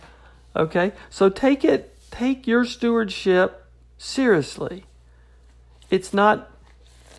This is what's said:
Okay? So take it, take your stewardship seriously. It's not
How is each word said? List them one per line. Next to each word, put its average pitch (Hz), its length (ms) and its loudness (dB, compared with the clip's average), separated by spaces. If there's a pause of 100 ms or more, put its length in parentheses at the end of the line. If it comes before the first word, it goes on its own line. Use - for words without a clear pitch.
(560)
Okay? 175 360 0 (180)
So 196 180 2
take 269 360 0
it, - 320 0 (140)
take 262 360 -4
your 233 180 2
stewardship 214 1000 -2 (320)
seriously. 180 880 -2 (1040)
It's 190 240 -2
not 208 360 2 (680)